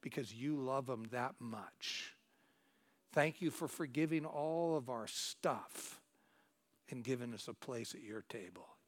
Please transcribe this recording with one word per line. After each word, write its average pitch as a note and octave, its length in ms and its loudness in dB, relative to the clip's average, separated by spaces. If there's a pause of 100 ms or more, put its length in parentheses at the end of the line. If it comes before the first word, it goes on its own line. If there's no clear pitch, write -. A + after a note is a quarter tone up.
because B2 320 -2
you C3+ 220 2
love C3 320 2
them A#2 240 0
that B2 280 0
much. - 760 -6 (960)
Thank D#3 300 6
you D#3+ 100 4
for - 160 -2
forgiving D#3 580 2
all D#3+ 500 2
of B2+ 140 0
our A#2 180 -2
stuff - 960 -2 (880)
and B2 140 -4
giving A#2+ 300 0
us G#2 140 -8
a A#2 60 -6
place A#2 420 -4
at F#3+ 80 -10
your G#2+ 180 -6
table. F2+ 460 -10 (200)